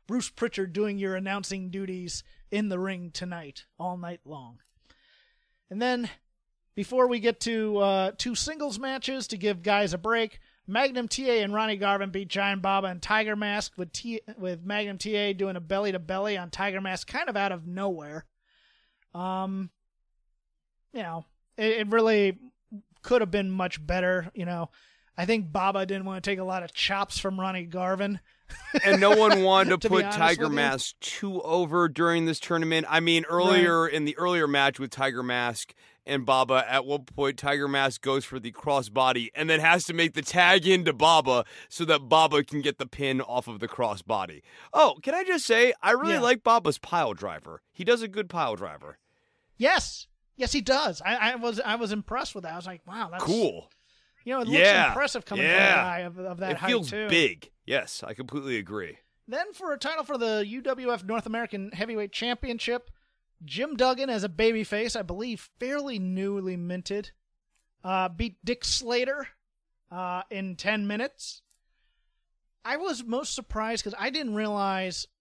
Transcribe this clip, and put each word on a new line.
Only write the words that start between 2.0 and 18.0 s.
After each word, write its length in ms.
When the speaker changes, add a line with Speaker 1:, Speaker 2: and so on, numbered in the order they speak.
Speaker 1:
in 180
the 100
ring 320
tonight, 540
all 180
night 280
long. 360
And 120
then, 280
before 340
we 120
get 200
to, 380
uh, 380
two 180
singles 440
matches 500
to 80
give 260
guys 300
a 60
break, 400
Magnum 420
T 220
A 120
and 100
Ronnie 240
Garvin 340
beat 180
Giant 340
Baba 260
and 140
Tiger 340
Mask, 400
with 160
T-, 280
with 260
Magnum 340
T 180
A 160
doing 240
a 40
belly-to-belly 800
on 120
Tiger 300
Mask 280
kind 200
of 80
out 160
of 140
nowhere. 580